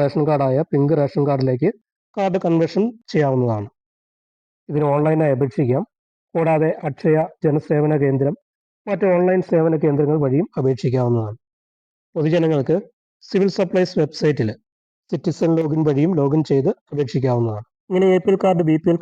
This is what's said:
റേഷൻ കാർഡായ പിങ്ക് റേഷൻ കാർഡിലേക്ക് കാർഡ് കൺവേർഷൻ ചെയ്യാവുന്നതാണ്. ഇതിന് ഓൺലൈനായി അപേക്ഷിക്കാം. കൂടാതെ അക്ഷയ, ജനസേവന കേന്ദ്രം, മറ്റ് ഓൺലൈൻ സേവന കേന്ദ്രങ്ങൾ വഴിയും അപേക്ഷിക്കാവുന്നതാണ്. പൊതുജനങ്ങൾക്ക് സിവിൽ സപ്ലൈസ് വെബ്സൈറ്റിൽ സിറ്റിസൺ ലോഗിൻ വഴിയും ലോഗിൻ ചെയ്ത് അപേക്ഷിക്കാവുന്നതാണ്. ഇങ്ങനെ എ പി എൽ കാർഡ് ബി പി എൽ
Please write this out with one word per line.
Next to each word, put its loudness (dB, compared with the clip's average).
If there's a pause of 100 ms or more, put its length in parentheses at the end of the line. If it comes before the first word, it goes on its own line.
റേഷൻ 0
കാർഡായ 0
പിങ്ക് 2
റേഷൻ -2
കാർഡിലേക്ക് 0 (460)
കാർഡ് -2
കൺവേർഷൻ 0 (260)
ചെയ്യാവുന്നതാണ്. 0 (1000)
ഇതിന് -2
ഓൺലൈനായി 2
അപേക്ഷിക്കാം. -2 (520)
കൂടാതെ 0 (180)
അക്ഷയ, 0 (260)
ജനസേവന 0 (100)
കേന്ദ്രം, 0 (540)
മറ്റ് -4 (100)
ഓൺലൈൻ 2 (100)
സേവന 2 (100)
കേന്ദ്രങ്ങൾ 2
വഴിയും 0 (140)
അപേക്ഷിക്കാവുന്നതാണ്. 0 (800)
പൊതുജനങ്ങൾക്ക് 0 (520)
സിവിൽ 0
സപ്ലൈസ് 0
വെബ്സൈറ്റിൽ 0 (640)
സിറ്റിസൺ -2
ലോഗിൻ -2
വഴിയും 2
ലോഗിൻ 2
ചെയ്ത് 0 (220)
അപേക്ഷിക്കാവുന്നതാണ്. -2 (240)
ഇങ്ങനെ 2
എ 2
പി 0
എൽ 2
കാർഡ് 2
ബി 4
പി 0
എൽ 0